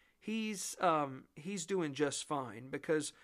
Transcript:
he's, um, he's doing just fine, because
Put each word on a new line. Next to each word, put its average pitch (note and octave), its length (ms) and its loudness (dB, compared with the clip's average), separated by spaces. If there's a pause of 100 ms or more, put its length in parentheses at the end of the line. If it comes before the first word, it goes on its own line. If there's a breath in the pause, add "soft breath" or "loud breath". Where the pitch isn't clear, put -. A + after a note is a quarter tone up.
(180 soft breath)
he's, G#3+ 600 -4
um, D3 460 4 (100)
he's E3+ 300 -6
doing E3 300 0
just C#3+ 340 2
fine, B2+ 400 -4
because D3 560 0